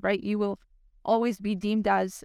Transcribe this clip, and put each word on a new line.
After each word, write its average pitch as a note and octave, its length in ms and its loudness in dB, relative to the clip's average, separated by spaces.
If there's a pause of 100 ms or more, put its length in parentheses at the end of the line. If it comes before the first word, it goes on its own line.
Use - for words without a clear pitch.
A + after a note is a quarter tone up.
right? G3 220 0
You G#3 160 -2
will G3+ 200 -2 (440)
always A3+ 360 2
be G#3 160 -2
deemed G#3 320 0
as F#3+ 380 0